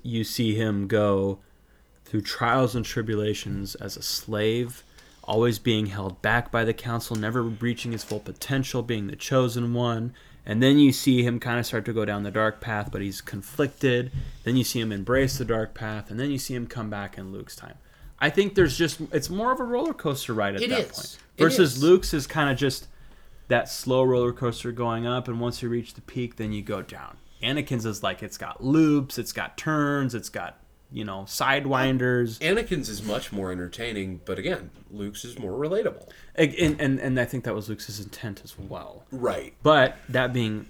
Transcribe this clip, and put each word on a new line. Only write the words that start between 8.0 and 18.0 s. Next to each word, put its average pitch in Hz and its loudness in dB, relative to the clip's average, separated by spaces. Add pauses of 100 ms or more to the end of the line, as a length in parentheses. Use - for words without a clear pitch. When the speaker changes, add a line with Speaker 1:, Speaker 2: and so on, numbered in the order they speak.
Speaker 1:
full 107 -6
potential, 131 -4
being 110 -2
the 98 -8
chosen 120 0
one. 120 0 (320)
And 110 0
then 139 8
you 139 10
see 127 4
him 120 0
kinda 120 0
start 113 -2
to 117 -2
go 110 0
down 101 -2
the 101 -4
dark 107 2
path, 107 -4
but 101 -6
he's 98 -6
conflicted. 127 0 (320)
Then 123 2
you 123 4
see 123 -2
him 110 -2
embrace 127 2
the 123 -4
dark 110 0
path, 107 -8
and 110 -6
then 139 -2
you 139 -2
see 131 -6
him 120 -4
come 110 -6
back 101 -8
in 95 -10
Luke's 101 -12
time. - -18 (440)